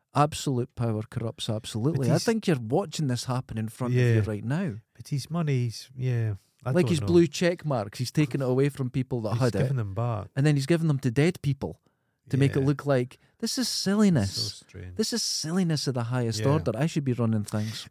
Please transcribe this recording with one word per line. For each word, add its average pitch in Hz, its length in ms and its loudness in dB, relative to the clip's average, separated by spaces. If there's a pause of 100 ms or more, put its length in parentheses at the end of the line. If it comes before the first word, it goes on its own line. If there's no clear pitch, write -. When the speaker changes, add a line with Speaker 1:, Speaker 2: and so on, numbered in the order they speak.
(140)
Speaker 1:
absolute 139 600 0
power 110 340 -2
corrupts - 400 -8
absolutely. 120 600 -2
Speaker 2:
But - 20 4
Speaker 1:
I - 40 4
Speaker 2:
he's 175 100 2
Speaker 1:
think 226 220 0
you're 165 120 4
watching 147 480 -2
this 123 180 -2
happen 123 340 -4
in 110 100 -4
front 123 260 -4
of 123 60 4
Speaker 2:
Yeah. 120 140 4
Speaker 1:
you 110 80 4
right 107 220 -4
now. 143 300 -2 (200)
Speaker 2:
But - 140 -20
his 139 220 -6
money's, 139 640 -2
yeah. 120 380 0 (300)
I 127 80 -2
Speaker 1:
Like 175 140 4
Speaker 2:
don't - 40 2
Speaker 1:
his 160 100 2
Speaker 2:
know. 101 60 -4
Speaker 1:
blue 170 200 6
check 180 380 -2
marks, 117 340 -2
he's 123 120 -4
taken 147 320 0
it 127 60 0
away 135 200 4
from 135 220 -4
people 127 320 -2
that 107 120 -2
Speaker 2:
He's 113 60 0
Speaker 1:
had 120 140 2
it. 98 40 0
Speaker 2:
given 131 180 2
them 101 180 -4
back. 117 420 -4
Speaker 1:
And 139 80 2
then 151 120 4
he's 135 100 -2
given 165 220 2
them 139 100 2
to 131 120 0
dead 147 300 2
people 135 400 -4 (480)
to 135 80 -2
make 139 180 4
it 143 60 2
Speaker 2:
Yeah. 135 60 2
Speaker 1:
look 143 180 0
like, 135 340 0 (200)
this - 180 -4
is 254 100 -2
silliness. 190 640 2
Speaker 2:
So - 340 -8
strange. 92 300 -14
Speaker 1:
This 220 180 -2
is 220 80 -2
silliness 165 640 0
of 127 80 -2
the 120 100 -2
highest 113 360 -2
Speaker 2:
Yeah. 131 80 2
Speaker 1:
order. 147 280 2
I 135 100 0
should 156 180 -2
be 127 100 0
running 113 300 0
things. 110 460 -6